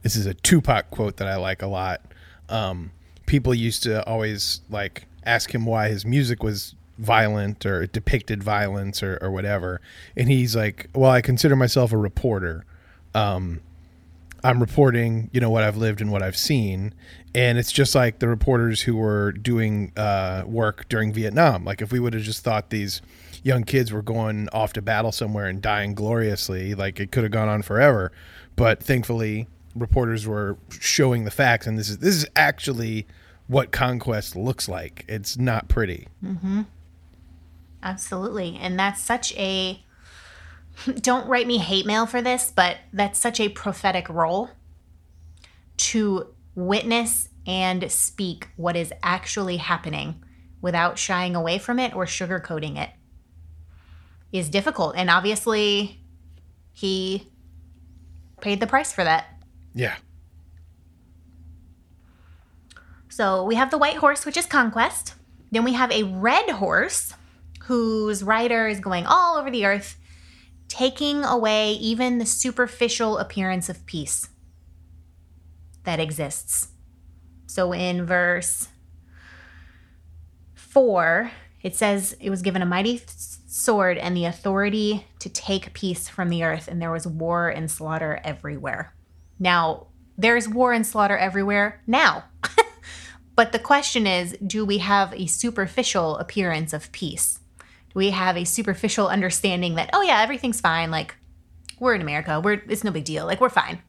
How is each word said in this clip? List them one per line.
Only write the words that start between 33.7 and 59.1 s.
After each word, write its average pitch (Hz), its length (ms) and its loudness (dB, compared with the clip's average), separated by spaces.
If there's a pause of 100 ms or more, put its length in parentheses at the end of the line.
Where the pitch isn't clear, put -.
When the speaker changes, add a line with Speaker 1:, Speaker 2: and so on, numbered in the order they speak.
Speaker 1:
conquest 120 640 -2
looks 117 320 -4
like. 85 400 -10
It's 104 300 -8
not 123 320 0
pretty. 101 380 0 (180)
Speaker 2:
Mm-hmm. 190 380 -2 (1160)
Absolutely. 190 800 -6
And 185 160 -4
that's 196 240 0
such 240 360 -2
a, 190 440 -2 (600)
<laughs> - 600 -10
don't 247 280 0
write 247 180 2
me 240 120 2
hate 190 260 0
mail 220 200 0
for 240 160 -4
this, 247 320 -2
but 180 240 4 (140)
that's 202 280 -2
such 233 200 -2
a 214 100 2
prophetic 185 600 -4
role 170 400 0 (1300)
to 208 500 0 (280)
witness 220 760 0 (180)
and 185 420 -2
speak - 680 -4
what 170 180 -2
is 165 160 -4 (100)
actually 180 560 -2
happening 156 640 -4 (400)
without 175 380 0
shying 180 380 -2
away 165 200 0
from 240 220 -2
it 247 160 -2
or 185 100 -2
sugarcoating 160 720 -6
it 151 120 -6 (1400)
is 175 160 -2
difficult. 196 480 0
And 180 120 0
obviously, 208 920 0 (720)
he 190 580 -6 (1080)
paid 202 180 -2
the 226 80 -2
price - 240 0
for 185 140 -2
that. - 200 2 (480)